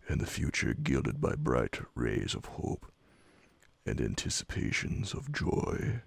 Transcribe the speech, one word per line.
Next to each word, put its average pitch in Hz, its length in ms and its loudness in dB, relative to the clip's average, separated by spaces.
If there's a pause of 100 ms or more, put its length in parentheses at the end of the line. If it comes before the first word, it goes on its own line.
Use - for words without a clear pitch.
and - 120 4
the - 60 2
future - 480 0
gilded 67 460 2
by - 140 2
bright 62 460 2 (140)
rays 52 400 0
of - 100 -6
hope - 460 -6 (920)
and 55 160 0
anticipations - 1120 0
of - 180 -6
joy. - 760 0